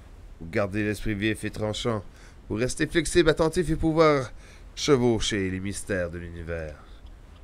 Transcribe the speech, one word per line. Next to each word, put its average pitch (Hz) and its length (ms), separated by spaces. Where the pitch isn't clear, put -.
Vous 82 80
gardez 101 340
l'esprit 107 300
vif 104 300
et 107 80
tranchant. 107 520
Vous 101 80
restez 127 320
flexible, 160 420
attentif 156 400
et 160 60
pouvoir 151 560
chevaucher 113 800
les 92 80
mystères 92 500
de 85 80
l'univers. 82 580